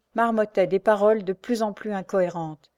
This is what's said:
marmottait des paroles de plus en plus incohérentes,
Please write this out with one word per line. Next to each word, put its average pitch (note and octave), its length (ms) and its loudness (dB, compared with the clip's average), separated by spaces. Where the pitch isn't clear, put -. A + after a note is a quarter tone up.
marmottait A3 540 0
des F#3 100 0
paroles G#3+ 460 2
de F#3 80 -4
plus A3 300 -6
en G#3+ 100 -4
plus G#3+ 200 -10
incohérentes, F3 840 -4